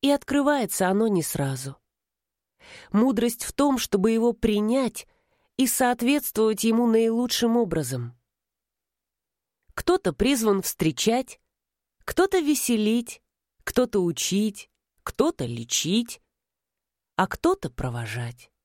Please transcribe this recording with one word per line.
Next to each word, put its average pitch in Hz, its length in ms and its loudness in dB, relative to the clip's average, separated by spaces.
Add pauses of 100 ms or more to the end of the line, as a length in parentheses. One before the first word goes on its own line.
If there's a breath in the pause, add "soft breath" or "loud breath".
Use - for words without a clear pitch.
И 277 100 4
открывается 277 760 0
оно 202 200 2
не 190 160 2
сразу. 135 520 -6 (1160 loud breath)
Мудрость 233 520 2
в - 100 -10
том, 277 260 2
чтобы 208 320 0
его 226 220 2
принять 226 760 0 (480)
и 262 100 2
соответствовать 240 960 0
ему 226 220 2
наилучшим 226 720 2
образом. 135 580 -2 (1600)
Кто-то 339 400 0
призван 220 480 2
встречать, - 800 -2 (640)
кто-то 392 320 2
веселить, 240 840 0 (400)
кто-то 240 360 0
учить, 196 680 -2 (320)
кто-то - 440 -2
лечить, 131 760 -4 (960)
а 190 100 2
кто-то - 460 -2
провожать. 120 800 -8 (120)